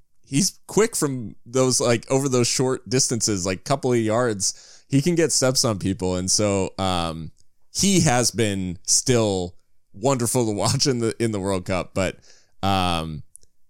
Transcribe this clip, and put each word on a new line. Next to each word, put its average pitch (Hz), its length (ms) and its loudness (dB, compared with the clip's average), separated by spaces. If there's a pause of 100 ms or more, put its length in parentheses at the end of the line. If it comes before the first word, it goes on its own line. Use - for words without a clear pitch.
(260)
he's 139 400 -2
quick 220 300 0
from 127 400 -4 (100)
those, 127 340 2
like, 117 300 2
over 135 180 0
those 123 200 2
short 131 420 -2
distances, 113 560 0
like, 95 180 -2
couple 135 300 0
of 120 60 4
yards. 110 880 -2
He 139 120 4
can 175 120 2
get 160 180 2
steps - 320 2
on 110 140 0
people, 92 380 -2
and 90 160 -4
so, 98 480 0
um, 85 520 -2 (420)
he 185 280 2
has 123 300 2
been 98 520 -2
still 101 720 0 (380)
wonderful 120 520 0
to 110 60 0
watch 107 360 0
in 123 120 0
the, 113 240 -2
in 113 80 0
the 104 80 -4
World 95 260 -2
Cup. 90 280 -4
But, 92 240 -2 (440)
um, 87 640 -2 (460)